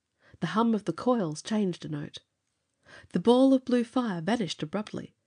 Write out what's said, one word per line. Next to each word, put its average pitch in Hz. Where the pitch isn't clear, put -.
The 175
hum 220
of 202
the 165
coils 190
changed 208
a 151
note. 151
The 185
ball 254
of 262
blue 240
fire 226
vanished 196
abruptly. -